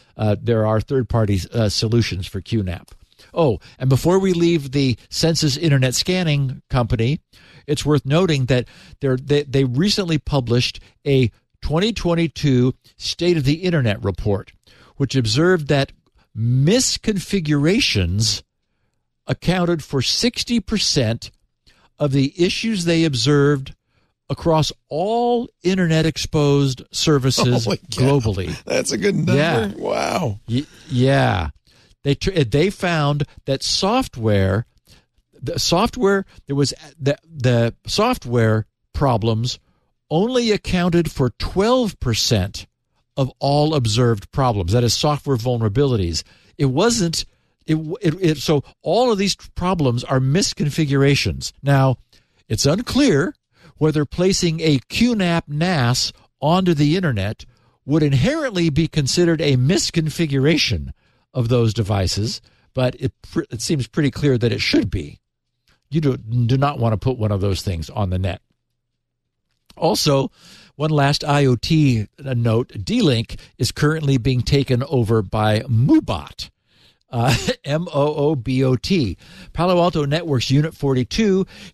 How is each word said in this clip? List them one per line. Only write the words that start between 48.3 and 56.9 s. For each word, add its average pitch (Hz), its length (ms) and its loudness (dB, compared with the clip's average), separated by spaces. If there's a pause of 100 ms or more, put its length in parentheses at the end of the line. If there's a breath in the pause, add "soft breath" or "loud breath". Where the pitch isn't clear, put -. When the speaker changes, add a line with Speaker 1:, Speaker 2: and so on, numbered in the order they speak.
Speaker 1:
so 147 260 0 (160 loud breath)
all 226 320 2
of 196 60 0
these 196 160 0
problems 160 680 -2
are 135 160 -2
misconfigurations. 139 1300 0 (100)
Now, 135 360 2 (500 soft breath)
it's 113 160 -2
unclear 220 720 2 (420 soft breath)
whether 151 280 0
placing 175 560 0
a 156 180 4 (100)
Q 233 280 2
nap 170 320 0
nas 147 640 0 (280 soft breath)
onto 175 340 2
the 147 220 2